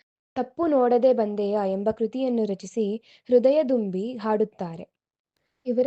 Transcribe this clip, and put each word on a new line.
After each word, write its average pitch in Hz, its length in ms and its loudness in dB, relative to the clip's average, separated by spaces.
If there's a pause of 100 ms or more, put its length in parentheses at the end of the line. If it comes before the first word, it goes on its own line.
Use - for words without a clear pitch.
(420)
ತಪ್ಪು 320 240 -4
ನೋಡದೆ 254 460 4
ಬಂದೆಯಾ 208 520 -2
ಎಂಬ 196 260 -2
ಕೃತಿಯನ್ನು 226 540 -2
ರಚಿಸಿ 202 580 -6 (260)
ಹೃದಯದುಂಬಿ 240 880 2
ಹಾಡುತ್ತಾರೆ. 208 720 -4 (800)
ಇವರ 247 200 0